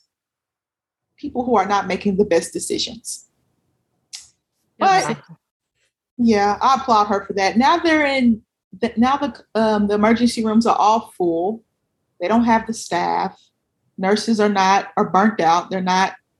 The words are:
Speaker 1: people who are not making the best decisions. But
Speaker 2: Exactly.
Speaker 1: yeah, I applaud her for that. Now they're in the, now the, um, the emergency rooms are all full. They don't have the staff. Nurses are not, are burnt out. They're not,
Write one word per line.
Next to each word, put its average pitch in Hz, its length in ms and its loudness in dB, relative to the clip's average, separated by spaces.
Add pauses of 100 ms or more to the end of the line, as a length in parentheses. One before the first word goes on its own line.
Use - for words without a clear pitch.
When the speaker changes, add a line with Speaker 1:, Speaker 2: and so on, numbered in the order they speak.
(1160)
Speaker 1:
people 247 280 -8
who 240 100 0
are 190 120 0
not 196 200 -2
making 190 300 -4
the 202 80 2
best 170 260 -2
decisions. - 760 -10 (1500)
But 381 220 4
Speaker 2:
Exactly. - 340 -8 (840)
Speaker 1:
yeah, 208 420 2
I 262 160 2
applaud 226 300 2
her 202 200 -2
for - 80 -12
that. 190 240 0
Now 294 200 4
they're 311 280 0
in 254 360 2 (380)
the, 233 180 -4
now 254 200 2
the, - 260 -8 (100)
um, 214 340 0
the 202 80 0
emergency 226 480 2
rooms 220 220 2
are 208 100 2
all 220 400 0
full. 175 480 -4 (560)
They 175 80 -6
don't 226 180 2
have 226 200 2
the 226 80 -8
staff. 175 680 -4 (580)
Nurses 208 420 -2
are 208 100 2
not, 196 380 2 (100)
are 202 120 -2
burnt 202 300 0
out. 170 300 0
They're 185 120 -6
not, 185 340 0 (240)